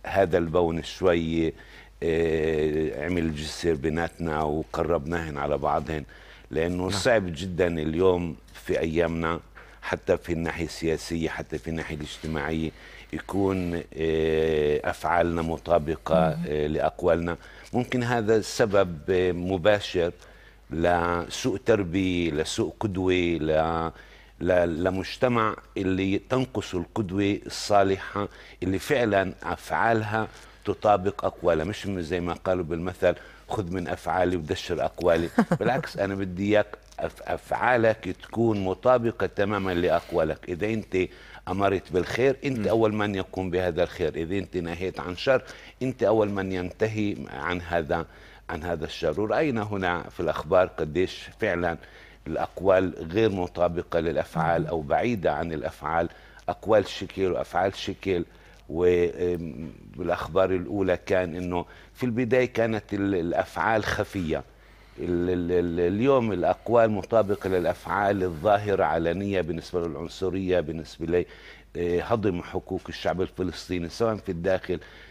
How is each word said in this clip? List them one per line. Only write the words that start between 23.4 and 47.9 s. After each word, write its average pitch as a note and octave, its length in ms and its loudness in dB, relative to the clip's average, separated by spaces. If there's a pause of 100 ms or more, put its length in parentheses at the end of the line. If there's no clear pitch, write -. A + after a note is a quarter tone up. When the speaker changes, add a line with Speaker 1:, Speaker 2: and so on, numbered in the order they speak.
Speaker 1:
ل-، F2 440 2
لمجتمع G#2+ 720 0 (200)
اللي F#2+ 420 0
تنقص - 560 -4
القدوة G2 720 0
الصالحة G2+ 840 2 (340)
اللي F#2 160 0
فعلا G2+ 540 2 (100)
أفعالها A2 840 0 (360)
تطابق G2+ 600 2
أقوالها، E2+ 400 2
مش G2+ 220 -6
زي F2+ 340 -2
ما F2 120 -2
قالوا F2+ 320 -2
بالمثل: F2 500 0 (340)
"خذ F2+ 240 -4
من F#2 160 -4
أفعالي F2+ 480 0
ودشر D#2 480 -2
أقوالي". E2 440 2 (160)
Speaker 2:
<laughs> - 160 0
Speaker 1:
بالعكس، A#2+ 360 -2
أنا G2 180 -2
بدي G2 340 -2
إياك G#2 180 6 (340)
أف-، - 220 -8
أفعالك A2 1000 0
تكون A2 420 0
مطابقة A#2 640 2
تماما G2 480 0
لأقوالك. E2+ 640 2 (100)
إذا F2+ 180 -4
أنت A2 300 -4 (520)
أمرت G2 440 0
بالخير، A#2 520 2
أنت C3 140 -2
Speaker 2:
مم. G#2 100 -2
Speaker 1:
أول A2 260 4
من G#2 200 0
يقوم F#2+ 360 -4
بهذا F2+ 320 0
الخير. E2 320 -2
إذا E2 240 -4
أنت F2+ 180 -6
نهيت F2 440 -6
عن E2+ 160 -6
شر، C3 260 2 (400)
أنت B2+ 200 -4
أول G#2+ 280 4
من F#2+ 220 -2
ينتهي G#2 640 -2 (120)
عن E2+ 320 -4
هذا، E2+ 460 -2 (440)